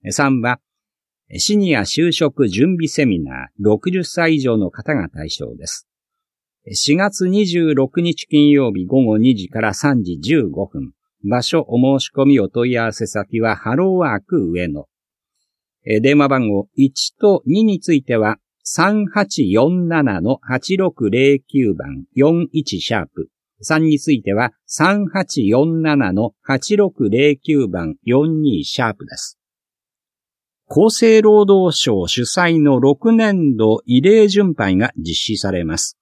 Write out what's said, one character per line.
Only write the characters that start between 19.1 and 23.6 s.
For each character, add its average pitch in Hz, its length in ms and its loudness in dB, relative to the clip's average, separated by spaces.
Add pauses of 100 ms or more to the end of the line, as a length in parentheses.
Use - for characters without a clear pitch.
四 165 380 0
七 135 340 -2
の 120 200 -2
八 131 360 -4
六 170 320 -2
零 135 300 2
九 123 340 0
番、 69 400 -10
四 160 380 2
一 135 280 -4
シ - 140 -6
ャ 95 100 -2
ー 69 40 -12
プ。 - 220 -12 (320)